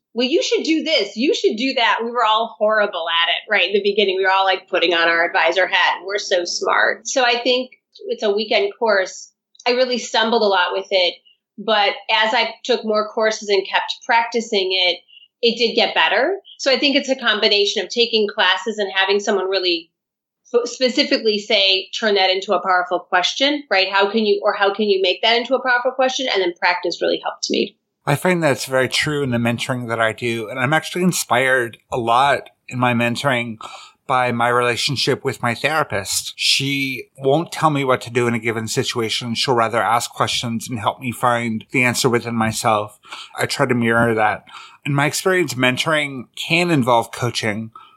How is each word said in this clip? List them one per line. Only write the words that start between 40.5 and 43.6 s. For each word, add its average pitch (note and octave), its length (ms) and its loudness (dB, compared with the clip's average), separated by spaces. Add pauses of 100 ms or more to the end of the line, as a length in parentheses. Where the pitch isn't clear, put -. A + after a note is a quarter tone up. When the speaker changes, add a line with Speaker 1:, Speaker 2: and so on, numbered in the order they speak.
Speaker 2:
and A#2+ 120 -6
help A2+ 180 -2
me C3 140 -6
find A#2 580 0
the C3 140 2
answer B2 240 2
within A#2 260 0
myself. A2 640 0 (400)
I A#2 80 -2
try C3+ 200 0